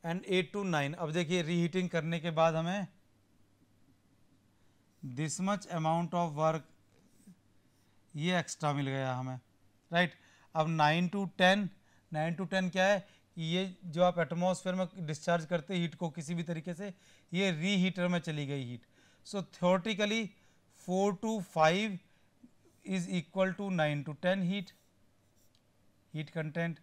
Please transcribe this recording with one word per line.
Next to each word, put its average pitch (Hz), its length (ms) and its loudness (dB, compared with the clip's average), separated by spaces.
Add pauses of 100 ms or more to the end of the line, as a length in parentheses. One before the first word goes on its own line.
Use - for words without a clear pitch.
and 175 180 -4
eight 185 320 0
to 202 80 -4
nine। 151 300 0
अब 156 180 -6
देखिए, 175 300 0
रीहीटिंग 170 460 0
करने 165 320 -2
के 170 100 -4
बाद 160 240 4
हमें 175 320 -2 (2250)
this 143 340 -4
much 196 260 -2
amount 165 480 0
of 170 220 0
work, 156 240 2 (1600)
ये 175 220 2
एक्स्ट्रा 147 340 -2
मिल 139 140 -2
गया 135 280 -2
हमें, 127 260 -6 (520)
राइट। 170 220 2 (400)
अब 156 140 2
नाइन 160 400 4
to 196 200 -2 (100)
टेन, 190 320 6 (420)
नाइन 160 240 0
to 185 140 -6
टेन 185 200 0
क्या 185 160 4
है 196 220 2 (260)
कि 165 80 -8
ये 180 420 -2
जो 170 180 0
आप 180 160 4
एटमॉस्फेयर 175 580 0
में 185 300 -6
डिस्चार्ज 160 400 0
करते 175 280 -4
हैं 180 60 2
हीट 170 140 -2
को 165 160 -4
किसी 156 240 -8
भी 170 80 -2
तरीके 165 320 -6
से, 185 200 -10 (400)
ये 190 160 2
रीहीटर 180 580 2
में 175 100 2
चली 151 280 -4
गई 139 180 -4
हीट। 120 180 -10 (440)
So - 80 -12
theoretically 202 960 0 (600)
four 190 360 2
to 220 200 -2 (120)
five 180 420 4 (920)
is 185 160 0
equal 190 540 -2
to 202 100 -4
nine 151 340 2
to 147 120 -8 (100)
ten 185 260 0
heat, 196 140 -4 (1500)
heat 151 200 -8
content। 165 460 -4